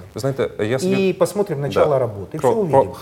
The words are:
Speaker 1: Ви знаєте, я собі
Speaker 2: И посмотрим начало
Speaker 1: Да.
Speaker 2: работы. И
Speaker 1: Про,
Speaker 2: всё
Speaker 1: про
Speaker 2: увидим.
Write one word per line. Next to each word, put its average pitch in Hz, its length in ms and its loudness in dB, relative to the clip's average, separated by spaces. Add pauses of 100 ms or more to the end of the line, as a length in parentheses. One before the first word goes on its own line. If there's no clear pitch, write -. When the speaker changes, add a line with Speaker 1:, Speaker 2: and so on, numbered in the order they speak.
(160)
Speaker 1:
Ви 110 60 -10
знаєте, 135 280 -2 (160)
я 123 140 0
собі 190 300 2
Speaker 2:
И 170 40 2
посмотрим 170 480 -2
начало 143 280 2 (100)
Speaker 1:
Да. - 60 -
Speaker 2:
работы. 101 300 -8
И - 20 -8
Speaker 1:
Про, 220 140 2
Speaker 2:
всё 214 180 0
Speaker 1:
про 135 120 6
Speaker 2:
увидим. - 200 -2